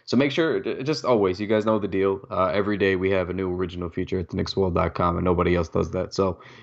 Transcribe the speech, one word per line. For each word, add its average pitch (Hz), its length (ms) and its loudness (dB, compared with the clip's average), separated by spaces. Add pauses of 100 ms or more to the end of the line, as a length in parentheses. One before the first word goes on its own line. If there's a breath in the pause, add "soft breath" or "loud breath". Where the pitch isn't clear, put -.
So 120 120 0
make 139 160 2
sure, 151 260 0
j-, 98 240 -6
just 139 220 -4
always, 98 340 2
you 104 80 -4
guys 107 180 2
know 110 140 2
the 98 80 -2
deal. 95 320 0 (100)
Uh, 92 180 0
every 101 300 0
day 95 200 2
we 92 140 0
have 92 180 0
a 90 40 -6
new 92 200 -2
original 87 340 -4
feature 92 320 -4
at 87 80 -6
the - 80 -8
knicks 90 220 -4
wall 95 120 2
dot 85 260 0
com, 87 200 2
and 87 80 -2
nobody 90 320 2
else 87 140 0
does 85 220 -2
that. 90 220 -4
So 95 280 0 (220 loud breath)